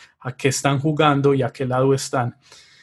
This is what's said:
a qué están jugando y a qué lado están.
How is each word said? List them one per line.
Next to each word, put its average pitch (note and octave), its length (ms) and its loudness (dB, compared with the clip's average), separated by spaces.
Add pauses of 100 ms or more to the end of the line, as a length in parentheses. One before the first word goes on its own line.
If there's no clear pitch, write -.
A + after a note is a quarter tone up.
(220)
a B2+ 140 -10
qué - 120 0
están C#3 320 0
jugando C#3+ 560 2
y C3 80 0
a A#2 80 -4
qué - 140 -8
lado C3 280 2
están. C3 420 -2 (480)